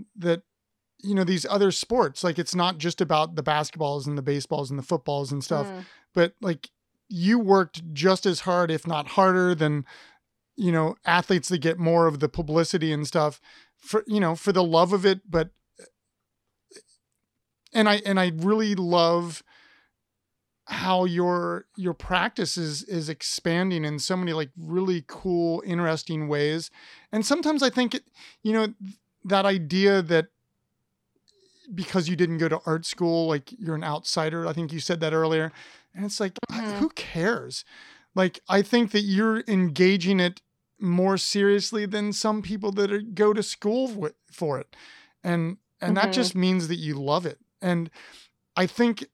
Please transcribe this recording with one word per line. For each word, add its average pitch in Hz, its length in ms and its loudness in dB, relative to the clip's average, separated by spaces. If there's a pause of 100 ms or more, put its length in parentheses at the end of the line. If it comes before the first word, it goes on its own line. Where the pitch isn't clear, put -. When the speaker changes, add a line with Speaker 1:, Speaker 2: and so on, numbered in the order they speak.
(160)
Speaker 1:
that, 170 260 0 (600)
you 202 120 -2
know, 190 100 4
these 170 220 0
other 202 260 4
sports, 220 520 -2
like, 170 140 -2
it's - 160 -4
not 175 240 0
just 160 220 -4
about 160 340 0
the 151 80 -6
basketballs 147 640 -2
and 147 100 -4
the 139 60 -6
baseballs 143 480 -4
and 139 80 -6
the 131 60 -8
footballs 143 480 -4
and 143 100 -4
stuff, 147 240 -2
Speaker 2:
Mm. 185 180 -12 (300)
Speaker 1:
but, 190 260 2
like, 175 300 -6 (380)
you 196 300 2
worked 185 540 2
just 180 320 2
as 180 160 0
hard, 175 300 0
if 160 160 -2
not 156 220 -4
harder, 185 460 4
than, 147 300 0 (720)
you 185 160 0
know, 160 220 0 (100)
athletes 175 440 2
that 180 100 0
get 165 200 0
more 165 280 4
of 147 140 0
the 147 80 0
publicity 156 640 0
and 147 140 -4
stuff 151 340 -2 (360)
for, - 300 -4
you 208 140 0
know, 165 140 2
for - 180 -2
the 185 100 4
love 170 320 4
of 190 100 0
it. 190 160 4 (100)
But, 165 200 0 (2250)
and 220 160 4
I, 208 160 4
and 196 160 0
I 180 160 2
really 208 380 0
love 175 680 2 (1200)
how 185 380 0
your, 175 640 -2 (100)
your 180 180 -4
practice 185 600 -2
is, 160 280 -6
is 165 240 -6
expanding 170 760 -2
in 147 140 -4
so 185 180 -4
many, 180 160 -2
like, 156 240 -4
really 175 500 -2
cool, 170 600 -2
interesting 160 640 -2
ways. 147 420 -2 (400)
And 214 140 0
sometimes 302 380 0
I 254 80 4
think, 247 240 0
it, - 100 -8 (380)
you 220 100 0
know, 220 160 2 (560)
that 196 220 2
idea 190 560 4
that 165 240 2 (1500)
because 175 340 -2
you 180 80 -2
didn't 165 220 0
go 160 100 0
to 160 180 -2
art 165 180 -2
school, 165 420 0
like, 151 320 -4
you're 165 160 -6
an 156 100 -6
outsider. 160 600 -4
I 160 60 -4
think 160 200 -6
you 160 80 -8
said 170 200 -4
that 156 140 -2
earlier. 160 360 0 (440)
And 185 100 -8
it's 202 160 -6
like, 190 180 -4 (120)
I, 226 100 -8
Speaker 2:
Mm-hmm. 208 180 -6
Speaker 1:
who 302 120 0
cares? - 760 -6 (500)
Like, 190 340 0
I 196 140 4
think 233 300 2
that 214 100 2
you're 214 460 2
engaging 185 720 4
it 180 220 -2 (360)
more 185 380 2
seriously 202 720 0
than 208 260 -4
some 214 300 -2
people 202 300 -6
that 202 200 0
are, 208 80 -2
go 214 320 2
to 214 100 0
school 240 460 -4
w-, 202 240 -8 (180)
for 143 300 -4
it. - 160 -18 (480)
And, 170 320 -2 (240)
and 208 160 2
that 202 80 6
Speaker 2:
Mm-hmm. 202 80 0
Speaker 1:
just 247 220 0
means 185 340 2
that 170 80 -2
you 156 180 -4
love 143 320 0
it. - 120 -8 (220)
And 170 300 -2 (680)
I 185 100 2
think, 233 480 0